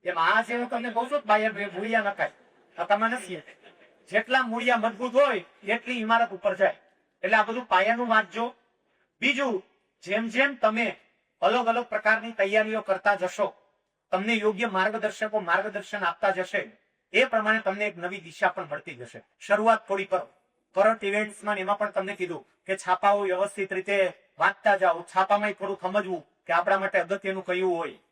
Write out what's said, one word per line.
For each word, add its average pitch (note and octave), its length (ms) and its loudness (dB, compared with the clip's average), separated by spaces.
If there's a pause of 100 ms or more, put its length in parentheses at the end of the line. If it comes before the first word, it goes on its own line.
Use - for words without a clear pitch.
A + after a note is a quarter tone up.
એમ F3 160 -4
આ G3 220 4
જે A3+ 140 -4
હું A#3+ 140 -4
તમને A#3+ 200 -4
કહું A#3 220 -2
છું, D4 140 0
બાયર G#3+ 260 4
ભાઈ, G3+ 140 -6
મૂળિયા G#3 360 -2
નખાય, G3 300 -2 (480)
નકામા G#3 280 2
નથી. G3+ 300 -6 (760)
જેટલા A#3+ 300 2
મૂળિયા A#3 360 0
મજબૂત A3 360 -2
હોય, B3 320 4 (220)
એટલી A#3 320 -4
ઇમારત A3 320 2
ઉપર F#3+ 240 -2
જાય. F#3+ 240 2 (440)
એટલે G3+ 140 4
આ G#3 60 4
બધું A3+ 220 -4
પાયાનું A3+ 420 2
વાંચજો. A3 480 0 (680)
બીજું, B3+ 420 0 (400)
જેમ G#3+ 240 -2
જેમ C4 280 0
તમે A3 440 0 (420)
અલગ A#3 240 2
અલગ A#3+ 180 2
પ્રકારની G#3+ 480 0
તૈયારીઓ G#3+ 500 0
કરતા G3 340 0
જશો, - 380 -2 (580)
તમને G3+ 220 0
યોગ્ય G#3+ 340 0
માર્ગદર્શકો G#3+ 720 -2
માર્ગદર્શન G3 640 -2
આપતા F3 260 0
જશે, F#3 420 -4 (420)
એ A#3+ 120 4
પ્રમાણે G#3+ 340 0
તમને G#3 260 -2
એક F3 120 -6
નવી F3+ 240 -8
દિશા E3+ 280 -2
પણ E3+ 200 -6
મળતી D3 260 -10
જશે. A#2+ 280 -18 (160)
શરૂઆત G#3+ 480 2
થોડી G3 180 -2
કરો. F#3 240 -4 (460)
કરંટ G#3+ 280 4
ઇવેન્ટ્સમાં G#3 520 -4
ને F#3+ 60 -6
એમાં G3+ 160 0
પણ G#3 120 -2
તમને G3 260 -4
કીધું F3 320 -8 (180)
કે F#3+ 120 -2
છાપાઓ G3+ 460 2
વ્યવસ્થિત F#3+ 500 -2
રીતે F#3 400 0 (260)
વાંચતા G3 380 2
જાઓ, F3 240 2
છાપામાંય G#3 520 2
થોડું G3 280 -6
સમજવું F#3 460 -2 (200)
કે E3+ 60 0
આપણા F#3+ 260 2
માટે G3 200 0
અગત્યનું F#3+ 460 -4
કયું F3+ 320 0
હોય D#3+ 220 -8 (120)